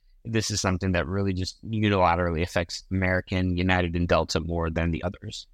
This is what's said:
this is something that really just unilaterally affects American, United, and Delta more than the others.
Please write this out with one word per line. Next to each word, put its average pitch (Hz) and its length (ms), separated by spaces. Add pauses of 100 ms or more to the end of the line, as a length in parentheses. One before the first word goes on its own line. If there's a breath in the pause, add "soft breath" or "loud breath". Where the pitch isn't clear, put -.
(240)
this 113 280
is 101 80
something 92 320
that 85 160
really 98 240
just 90 360
unilaterally 90 760
affects - 500
American, 92 640
United, 90 400
and 87 100
Delta 82 320
more 82 320
than 85 220
the 78 100
others. - 520